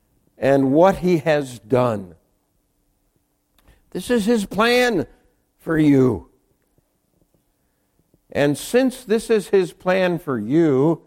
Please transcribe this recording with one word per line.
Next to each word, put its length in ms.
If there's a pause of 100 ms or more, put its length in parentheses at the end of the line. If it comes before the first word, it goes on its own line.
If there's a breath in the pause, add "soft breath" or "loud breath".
(380)
and 340
what 260
He 220
has 400
done. 560 (1800)
This 180
is 160
His 200
plan 600 (540)
for 180
you. 520 (2000)
And 260
since 460
this 260
is 200
His 240
plan 460
for 200
you, 680